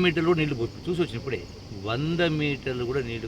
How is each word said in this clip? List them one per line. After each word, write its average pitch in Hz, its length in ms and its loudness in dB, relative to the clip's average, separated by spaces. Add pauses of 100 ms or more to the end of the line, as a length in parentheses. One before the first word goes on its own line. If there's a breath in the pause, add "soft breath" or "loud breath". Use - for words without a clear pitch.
మీటర్లు 170 380 4
నీళ్ళు 147 200 2
పో-, 117 260 -4
చూసి 165 160 0
వచ్చిన 117 200 -2
ఇప్పుడే 117 180 -4 (480)
వంద 151 340 0 (180)
మీటర్లు 135 500 0
కూడా 135 180 0
నీళ్ళు 113 200 -4